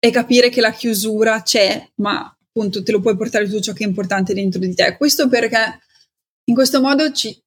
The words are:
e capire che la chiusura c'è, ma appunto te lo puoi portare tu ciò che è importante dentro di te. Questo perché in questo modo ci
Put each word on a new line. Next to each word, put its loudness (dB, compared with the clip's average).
e 6
capire 4
che 0
la 2
chiusura 0
c'è, 0
ma -4
appunto -4
te -6
lo 2
puoi 0
portare -2
tu -4
ciò -6
che -8
è -2
importante -2
dentro -2
di -4
te. 0
Questo 2
perché 0
in 2
questo 2
modo 2
ci -8